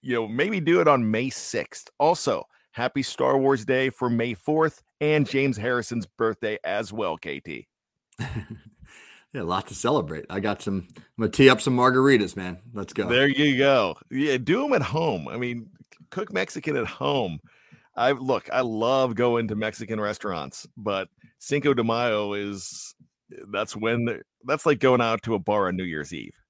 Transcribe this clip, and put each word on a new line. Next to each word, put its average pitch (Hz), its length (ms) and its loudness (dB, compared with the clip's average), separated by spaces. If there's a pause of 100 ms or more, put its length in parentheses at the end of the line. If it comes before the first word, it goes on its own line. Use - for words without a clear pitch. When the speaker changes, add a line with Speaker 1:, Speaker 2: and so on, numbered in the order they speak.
Speaker 1:
you 131 120 -4
know, 113 140 -2
maybe 175 320 -2
do 170 220 4
it 156 60 6
on 123 220 4
May 120 200 0
sixth. - 580 -8 (100)
Also, 147 460 0 (280)
happy 127 300 -4
Star 135 360 0
Wars 135 260 2
Day 131 240 0
for 127 220 -4
May 117 240 -2
fourth 156 480 -2 (180)
and 151 260 2
James 135 300 0
Harrison's 117 480 -4
birthday 110 600 -2
as 98 280 -4
well, 95 240 -4
K 71 240 -10
T. 73 260 -12 (520)
Speaker 2:
<laughs> 127 80 -6 (1040)
Yeah, 139 80 -8
a - 20 -6
lot 90 240 -2
to - 80 -12
celebrate. 101 560 -2
I 92 80 -6
got 101 240 -4
some, 98 240 -4 (100)
I'm - 60 -20 (160)
gonna 113 140 0
tee 131 180 10
up 127 100 4
some 127 160 4
margaritas, 127 600 4
man. 90 240 -8 (120)
Let's 101 200 -10
go. 101 160 -2
Speaker 1:
There 127 180 4
you 139 320 2
go. 131 380 4 (120)
Yeah, 135 280 0
do 175 280 0
'em 285 100 0
at 160 80 2
home. 120 440 -2
I 67 120 -8
mean, 120 320 -6 (400)
cook 208 220 -8
Mexican 156 440 -4
at 113 100 -2
home. 123 540 -2 (560)
I, 127 160 2
look, 127 400 -2
I 131 80 0
love 120 560 0
going 117 320 2
to 107 80 -4
Mexican 107 440 -6
restaurants, 95 760 -6
but 98 320 -4 (320)
Cinco 143 340 0
de 120 80 2
Mayo 113 520 0
is, 101 600 -8 (560)
that's 101 240 -4
when 117 300 0
the, 117 180 -4 (220)
that's 143 220 -2
like 147 120 4
going 127 220 6
out 113 240 0
to 117 100 -2
a 98 60 0
bar 101 260 0
on 92 100 -2
New 92 60 -4
Year's 80 320 -8
Eve. 50 220 -12 (140)